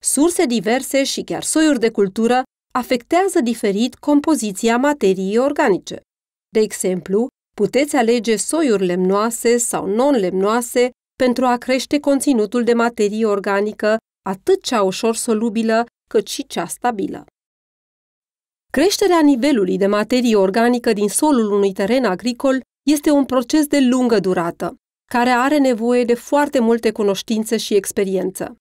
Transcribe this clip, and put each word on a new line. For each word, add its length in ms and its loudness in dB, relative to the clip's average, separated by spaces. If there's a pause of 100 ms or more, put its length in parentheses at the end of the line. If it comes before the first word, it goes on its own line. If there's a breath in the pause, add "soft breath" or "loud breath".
Surse 420 2
diverse 580 0
și 180 -6
chiar 200 -8
soiuri 360 2
de 120 2
cultură 520 0 (300)
afectează 680 0
diferit 540 -2
compoziția 800 0
materiei 640 0
organice. 640 -2 (480)
De 120 0
exemplu, 680 -2 (280)
puteți 400 0
alege 400 0
soiuri 500 0
lemnoase 720 0
sau 300 -4
non-lemnoase 1040 0 (260)
pentru 280 0
a 120 2
crește 440 -2
conținutul 640 0
de 80 2
materie 540 0
organică, 720 -2 (320)
atât 340 0
cea 200 -2
ușor 320 -2
solubilă, 680 -2 (240)
cât 180 0
și 200 -10
cea 200 -8
stabilă. 580 -6 (1500)
Creșterea 480 2
nivelului 560 2
de 100 0
materie 500 2
organică 560 2
din 160 0
solul 440 0
unui 200 2
teren 320 0
agricol 560 -2 (300)
este 200 2
un 140 4
proces 420 0
de 140 2
lungă 400 2
durată, 540 -4 (360)
care 200 0
are 280 2
nevoie 460 2
de 100 2
foarte 440 0
multe 340 0
cunoștințe 640 -2
și 180 -4
experiență. 880 -4